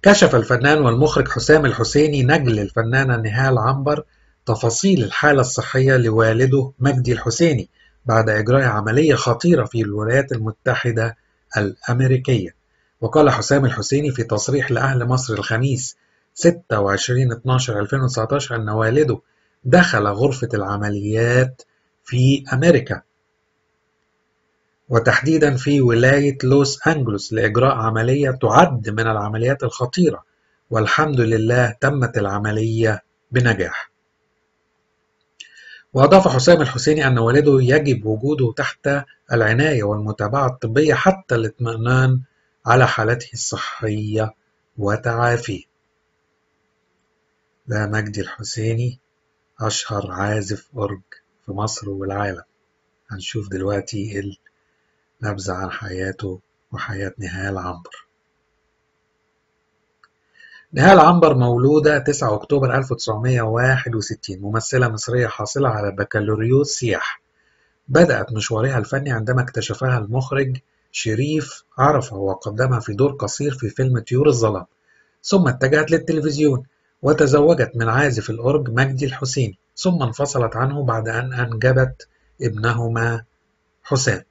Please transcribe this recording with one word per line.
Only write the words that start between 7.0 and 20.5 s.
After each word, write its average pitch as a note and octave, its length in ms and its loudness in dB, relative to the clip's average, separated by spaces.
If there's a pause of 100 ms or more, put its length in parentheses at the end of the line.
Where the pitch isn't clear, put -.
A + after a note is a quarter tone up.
الحسيني A#2+ 560 0 (380)
بعد A2+ 220 2
إجراء A2 340 2
عملية A#2 520 2
خطيرة B2 500 2
في A2+ 180 -4
الولايات A2+ 500 0
المتحدة A2+ 840 -2 (400)
الأمريكية. A#2+ 1000 0 (460)
وقال C#3+ 300 4
حسام C#3 340 0
الحسيني C3+ 460 -2
في B2 140 -4
تصريح B2 460 -2
لأهل B2+ 340 0
مصر B2 300 -2
الخميس B2 600 -2 (380)
ستة E3+ 460 0
وعشرين A#2+ 520 0
اتناشر B2 480 -2
ألفين C3+ 200 -2
وتسعتاشر B2+ 560 -2
أن A2 120 -4
والده A2 520 0 (440)
دخل B2+ 420 4
غرفة A#2 480 -2